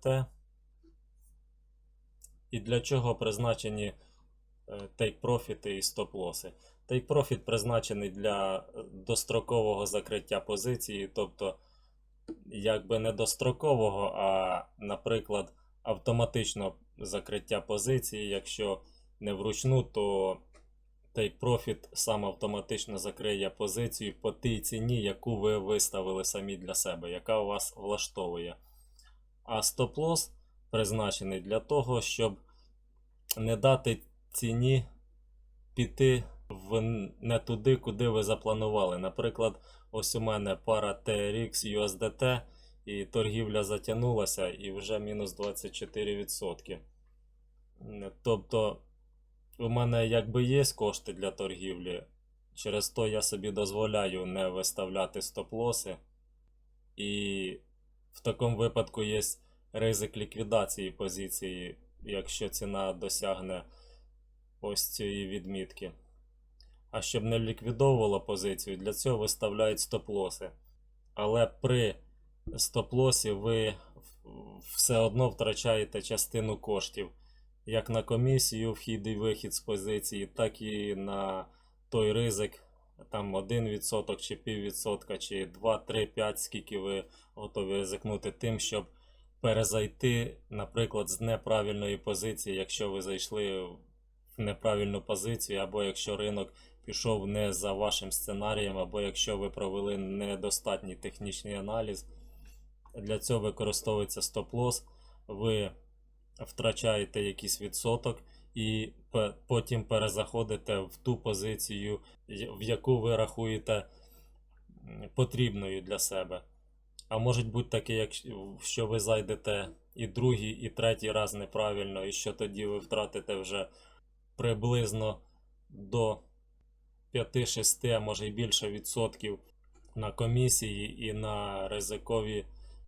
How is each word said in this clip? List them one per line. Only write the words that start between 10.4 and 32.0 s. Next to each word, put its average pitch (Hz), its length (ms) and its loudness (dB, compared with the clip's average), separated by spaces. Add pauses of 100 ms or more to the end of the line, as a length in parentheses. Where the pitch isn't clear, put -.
тобто, 101 500 -2 (880)
якби 107 540 0
не 110 120 2
дострокового, 110 1040 2
а, 95 500 2 (120)
наприклад, 101 760 -2 (300)
автоматично 113 920 0 (220)
закриття 101 640 -2
позиції. 107 640 0
Якщо 98 540 -2 (380)
не 104 140 -2
вручну, 110 500 2
то 98 540 0 (800)
Take 107 240 -2
Profit 117 540 0
сам 107 320 0
автоматично 104 720 -4
закриє 98 520 -2
позицію 107 720 -2
по 107 100 2
тій 113 280 0
ціні, 117 420 0
яку 101 360 -2
ви 107 200 4
виставили 95 680 0
самі 98 320 -4
для 90 160 -8
себе, 85 380 -2
яка 107 300 0
вас 101 360 -2
влаштовує. 90 800 -4 (880)
А 113 140 0
Stop - 360 2
Loss 160 380 0 (380)
призначений 101 720 0
для 101 200 0
того, 123 420 2